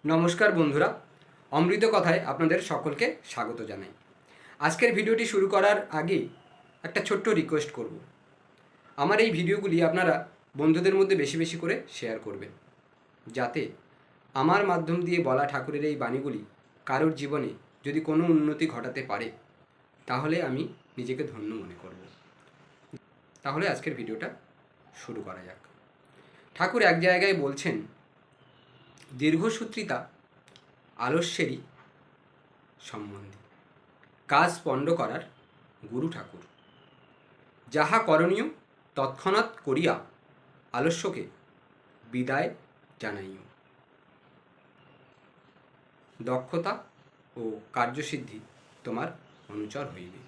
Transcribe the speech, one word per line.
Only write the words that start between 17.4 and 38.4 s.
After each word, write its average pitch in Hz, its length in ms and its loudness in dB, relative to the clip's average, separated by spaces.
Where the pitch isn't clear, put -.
যদি 147 160 -2
কোনো 156 240 2
উন্নতি 151 420 4
ঘটাতে 127 360 -6
পারে, 113 300 -4
তাহলে 147 360 0
আমি 131 260 -2
নিজেকে 131 260 -4
ধন্য 107 300 -8
মনে 90 280 -12
করব। 92 140 -16
তাহলে 156 260 -2
আজকের - 260 -4
ভিডিওটা 110 420 -8
শুরু 110 260 -14
করা 92 200 -14
যাক। 92 160 -20
ঠাকুর 185 280 0
এক 170 180 6
জায়গায় 180 340 4
বলছেন, 139 480 -2
"দীর্ঘসূত্রিতা 165 880 0
আলস্যেরই 143 600 -2
সম্বন্ধী, 101 580 -14
কাজ 165 360 4
পণ্ড 147 300 2
করার 143 260 -2
গুরু 131 180 -4
ঠাকুর। 95 320 -12
যাহা 151 300 2
করণীয় 185 500 4